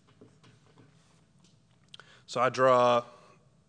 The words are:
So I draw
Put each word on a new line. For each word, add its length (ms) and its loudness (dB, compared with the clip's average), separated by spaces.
So 140 -8
I 80 0
draw 560 0